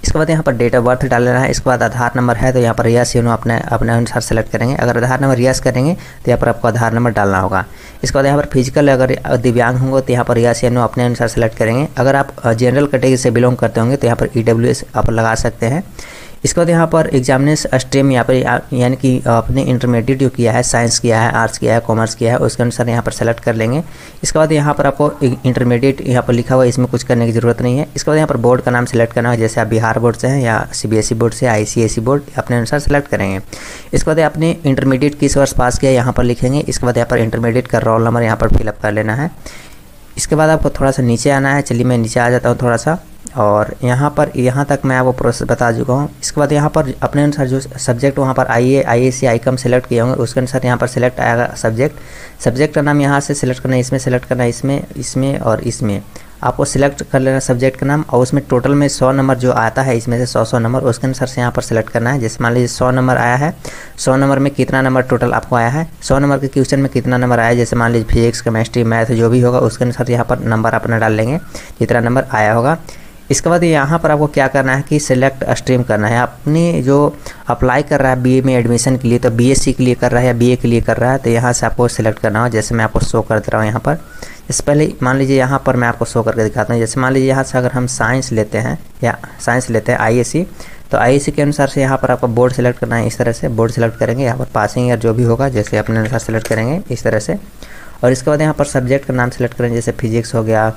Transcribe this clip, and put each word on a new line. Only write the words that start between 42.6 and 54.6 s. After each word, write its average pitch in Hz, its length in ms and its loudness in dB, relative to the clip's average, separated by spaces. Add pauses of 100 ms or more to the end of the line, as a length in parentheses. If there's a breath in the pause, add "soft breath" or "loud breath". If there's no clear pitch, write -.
थोड़ा 117 140 2
सा, 156 220 -2 (380)
और 107 380 2 (100)
यहाँ 131 260 2
पर, 147 260 0
यहाँ 127 280 0
तक 143 200 0
मैं 131 120 2
आपको 127 160 2
process 123 360 -2
बता 117 240 2
चुका 117 200 -2
हूँ। 143 180 -2 (120)
इसके - 180 -4
बाद 143 120 2
यहाँ 147 180 2
पर 143 220 0 (100)
अपने 143 200 0
अनुसार 147 240 0
जो 131 140 0
subject 131 580 -2
वहाँ 131 160 0
पर 131 120 2
आईए, 127 360 2
आईएसी, 127 440 2
आईकॉम 127 300 0
select 127 320 0
किए 120 120 2
होंगे 123 140 2
उसके 131 260 -2
अनुसार 127 240 -2
यहाँ 123 140 2
पर 127 80 0
select 123 340 -2
आएगा 120 260 0 (100)
subject। 117 400 -2 (460 loud breath)
Subject 139 320 0
का 151 80 2
नाम 147 180 2
यहाँ 139 200 2
से 143 140 -4
select 127 280 -2
करना 131 120 0
है, 127 60 2
इसमें 127 180 -2
select 123 300 -2
करना 123 140 -2
है, 120 60 2
इसमें, 135 360 -4 (120)